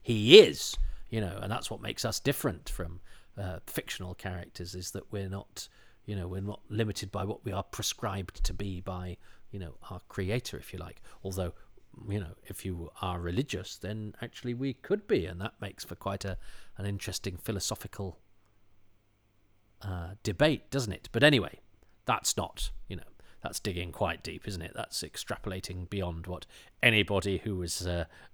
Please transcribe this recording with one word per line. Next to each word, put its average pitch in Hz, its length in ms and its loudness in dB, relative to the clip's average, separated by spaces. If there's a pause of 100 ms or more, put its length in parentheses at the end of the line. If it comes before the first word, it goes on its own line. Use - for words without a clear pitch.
he 117 380 12
is, - 360 8 (340)
you 113 120 0
know, 98 200 -2
and 101 100 -2
that's - 200 -4
what 101 100 -8
makes 113 220 -4
us 104 160 0
different - 500 0
from, 87 300 -4 (380)
uh, 92 300 -4
fictional - 480 -6
characters, 92 600 -8
is 90 160 -8
that - 220 -8
we're 98 160 -2
not, - 400 -8 (360)
you 104 100 -4
know, 90 120 -2
we're 92 140 -4
not 101 280 -6
limited 107 420 -2
by 95 120 -2
what 104 220 -4
we 101 80 -4
are 98 100 0
prescribed - 800 -4
to - 100 4
be 92 280 -4
by, 90 360 -6 (340)
you 101 80 -8
know, 80 160 -8 (140)
our 95 180 -10
creator, 104 500 -2
if - 160 -14
you 90 60 -8
like. 87 220 -12 (220)
Although, 92 300 -2 (560)
you 101 100 0
know, 85 160 -8 (100)
if - 200 -10
you 85 240 -6 (120)
are 90 180 -2
religious, 90 580 -4
then 107 440 -6
actually 120 320 -6
we 131 200 -2
could - 340 -4
be, 113 180 2
and 87 160 -8
that 110 200 -6
makes - 220 -10
for 85 120 -10
quite 98 300 -6
a, 92 120 -4 (400)
an 98 80 -4
interesting 95 520 -4
philosophical, - 840 -4 (1600)
uh, 92 420 -6
debate, 135 460 2
doesn't 120 240 0
it? - 180 -12
But 117 120 2
anyway, 123 360 8 (460)
that's - 300 2
not, - 360 -4 (160)
you 87 80 -6
know, - 80 -8 (400)
that's - 160 -4
digging 87 320 -4
quite 87 320 -2
deep, - 240 -8
isn't 92 140 -4
it? 90 140 -10
That's - 280 -6
extrapolating 92 880 -6
beyond 87 380 -2
what 87 180 -6 (360)
anybody 101 560 6
who 104 180 -2
was, 90 300 -2
uh, 87 200 0 (280)